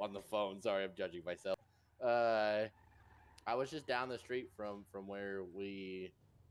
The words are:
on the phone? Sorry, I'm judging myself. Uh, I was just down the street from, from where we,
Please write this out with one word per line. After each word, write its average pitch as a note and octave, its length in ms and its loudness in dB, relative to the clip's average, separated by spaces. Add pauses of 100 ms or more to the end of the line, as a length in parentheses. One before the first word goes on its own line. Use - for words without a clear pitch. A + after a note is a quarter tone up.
on G2+ 120 0
the G2 100 -6
phone? G2+ 400 0
Sorry, G2 220 2
I'm F#2+ 120 -4
judging F2 280 -4
myself. F2 340 -2 (420)
Uh, A2+ 680 4 (800)
I A2+ 120 0
was F#3 120 2
just D3+ 200 -6
down B2+ 200 2
the A#2+ 80 -2
street B2+ 400 -4
from, G#2 360 -6
from G2 160 -8
where G2 340 -4 (100)
we, F#2+ 600 -6 (380)